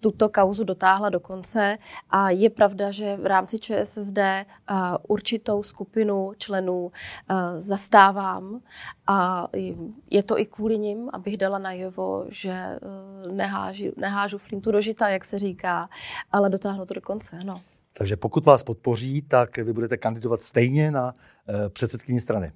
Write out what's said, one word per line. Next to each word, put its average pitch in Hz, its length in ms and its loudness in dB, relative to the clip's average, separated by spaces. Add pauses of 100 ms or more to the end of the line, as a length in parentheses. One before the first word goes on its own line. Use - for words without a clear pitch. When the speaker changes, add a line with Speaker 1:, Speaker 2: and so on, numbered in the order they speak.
Speaker 1:
tuto 214 280 4
kauzu 202 360 4
dotáhla 190 440 2
do 180 120 -2
konce. 202 580 -2 (320)
A 196 200 4
je 196 200 6
pravda, 202 400 4
že 202 260 -6
v 196 100 -4
rámci 190 320 0
Č 214 220 -4
S 208 160 -4
S 202 160 -8
D, 202 100 0
eh, 196 520 -4 (340)
určitou 208 540 -2
skupinu 202 760 -2
členů, 180 540 -4 (380)
eh, 180 300 -2
zastávám. 196 1000 4 (460)
A 185 420 2 (600)
je 202 120 4
to 208 160 0
i 214 80 2
kvůli 220 320 -2
nim, 208 340 -4
abych 202 240 -8
dala 196 220 -2
najevo, 185 680 -6
že, 196 220 -10
eh, 185 280 -8 (500)
neháži-, 196 680 -6
nehážu 202 420 -4
flintu 202 340 -6
do 202 80 4
žita, 214 280 0
jak 190 160 -2
se - 140 -8
říká, 180 500 -4 (440)
ale 202 180 6
dotáhnu 196 360 -4
to 196 80 -8
do 190 60 -10
konce, 196 400 -10
ano. 185 200 -10 (320)
Speaker 2:
Takže 104 240 -2
pokud - 300 0
vás 139 160 10
podpoří, 127 600 -2
tak 123 340 2
vy 113 160 -2
budete 117 240 -2
kandidovat 113 460 -2
stejně 139 480 2
na, 127 240 -2 (340)
eh, 104 200 -2
předsedkyni 120 520 -2
strany. 87 360 -2